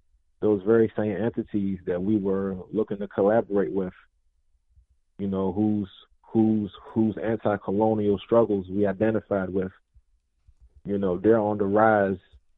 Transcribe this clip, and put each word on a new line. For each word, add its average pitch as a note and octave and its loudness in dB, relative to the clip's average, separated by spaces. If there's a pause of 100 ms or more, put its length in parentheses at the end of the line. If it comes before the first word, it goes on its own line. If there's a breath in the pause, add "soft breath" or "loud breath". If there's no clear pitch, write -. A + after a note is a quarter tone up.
(400)
those G2+ 0
very A2 4
same G#2+ -2
entities G2+ -4
that F2+ -2
we G#2+ 0
were F#2+ -2 (160)
looking G#2 -4
to G2+ -8
collaborate G2+ 0
with, F#2+ -4 (1200)
you G2+ -6
know, F#2+ -2
whose, G#2 0 (340)
whose, A2 0 (220)
whose A2 0
anti-colonial G#2 0
struggles G2+ 2
we G2+ 0
identified G2 -2
with, F#2 -4 (1120)
you G2 -4
know, F#2 0
they're G#2+ 4
on G#2 -2
the G#2 -2
rise. G2+ 2 (400)